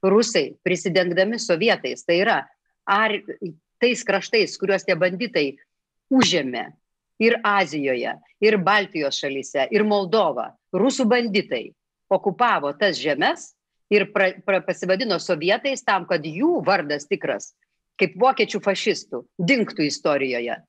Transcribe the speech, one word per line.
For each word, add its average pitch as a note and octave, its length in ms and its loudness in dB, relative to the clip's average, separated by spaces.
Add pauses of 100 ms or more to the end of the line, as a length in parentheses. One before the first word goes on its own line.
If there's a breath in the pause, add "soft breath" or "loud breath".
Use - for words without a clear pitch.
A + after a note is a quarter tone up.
Rusai F#3+ 600 2
prisidengdami F#3 760 0
sovietais, E3 640 0
tai F3 160 2
yra G3+ 180 2 (480)
ar-, G#3 340 2 (600)
tais A#3+ 240 0
kraštais, F#3+ 560 0
kuriuos F#3+ 240 0
tie F#3 120 0
banditai F3+ 500 -2 (640)
užėmė E3 560 2 (540)
ir A3+ 240 4
Azijoje, C#3+ 720 0 (240 soft breath)
ir G#3+ 180 4
Baltijos F3+ 600 0
šalyse, C#3 500 -4
ir G#3+ 140 2
Moldova, F#3+ 680 0 (220)
rusų B3 360 2
banditai G3+ 600 0 (400)
okupavo F#3+ 640 0
tas F#3 240 0
žemes D#3 540 -2 (380)
ir G3+ 180 4
pra-, F#3+ 320 0
pra-, F#3+ 240 0
pasivadino F#3+ 560 -2
sovietais F#3+ 640 -2
tam, G3 240 0
kad E3+ 160 -2
jų A#3 400 0
vardas D3 440 0
tikras, D3 440 -6 (460)
kaip F#3 180 -2
vokiečių A3+ 440 2
fašistų, - 640 -4 (100)
dingtų G3 500 0
istorijoje. C3 840 -2